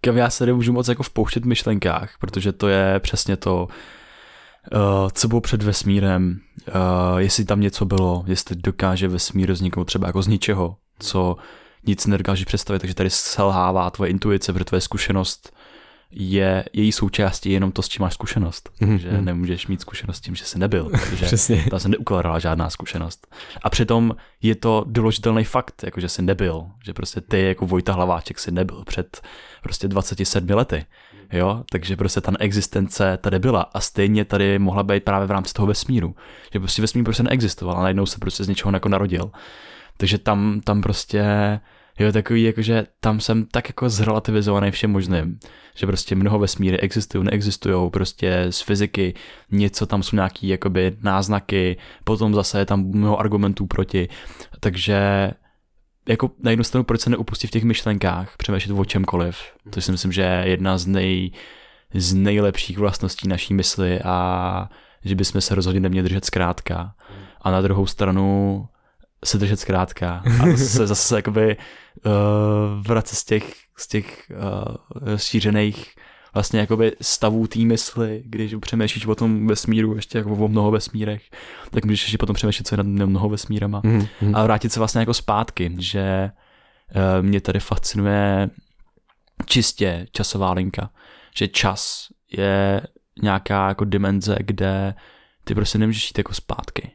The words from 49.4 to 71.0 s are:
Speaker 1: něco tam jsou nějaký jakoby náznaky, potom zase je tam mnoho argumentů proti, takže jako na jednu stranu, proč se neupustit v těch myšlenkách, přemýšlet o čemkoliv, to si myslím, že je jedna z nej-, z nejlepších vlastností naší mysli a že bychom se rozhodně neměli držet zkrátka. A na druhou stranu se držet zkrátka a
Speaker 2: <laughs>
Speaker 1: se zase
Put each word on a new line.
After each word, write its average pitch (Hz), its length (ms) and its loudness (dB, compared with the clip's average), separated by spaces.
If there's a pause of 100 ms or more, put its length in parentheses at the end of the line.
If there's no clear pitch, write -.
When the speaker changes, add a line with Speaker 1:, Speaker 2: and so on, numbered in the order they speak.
Speaker 1:
něco 101 340 2
tam 98 180 0
jsou - 120 -2
nějaký 98 320 0
jakoby 92 540 0
náznaky, 98 760 0 (260)
potom 107 320 2
zase 101 240 0
je 98 60 2
tam 98 200 0
mnoho 104 340 2
argumentů 101 480 0
proti, 92 420 0 (500)
takže 98 720 2 (760)
jako 120 240 2 (120)
na 117 80 4
jednu 117 120 4
stranu, 127 200 0
proč 117 180 0
se - 80 0
neupustit 110 380 -2
v - 40 -8
těch 113 120 0
myšlenkách, 101 760 0
přemýšlet 101 380 -2
o 95 100 2
čemkoliv, 90 520 0 (320)
to - 120 -6
si 95 100 -2
myslím, 92 200 0
že 95 100 0
je 90 280 2
jedna 95 280 2
z 87 100 -2
nej-, 92 440 0 (640)
z 92 200 0
nejlepších 98 640 2
vlastností 98 500 -2
naší 92 260 -2
mysli 92 480 0
a 90 680 -2 (360)
že 98 100 0
bychom 95 260 0
se - 140 0
rozhodně 92 240 0
neměli 92 240 2
držet 92 220 0
zkrátka. 90 680 -4 (480)
A 92 100 0
na 92 100 4
druhou 98 240 2
stranu 98 800 0 (580)
se - 120 0
držet 101 220 0
zkrátka 90 640 -2 (180)
a 143 40 6
Speaker 2:
<laughs> 165 120 6
Speaker 1:
se 113 300 2
zase 104 280 2